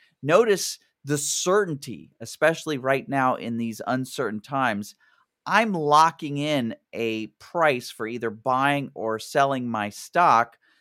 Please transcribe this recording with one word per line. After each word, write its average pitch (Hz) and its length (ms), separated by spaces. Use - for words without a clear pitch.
Notice 190 560
the 143 140
certainty, 143 1000
especially 156 580
right 131 300
now 131 260
in 117 220
these 113 320
uncertain 127 520
times. 120 540
I'm 214 280
locking 156 640
in 143 380
a 110 340
price 147 520
for 113 160
either 117 240
buying 131 640
or 110 240
selling 139 500
my 107 220
stock. 127 680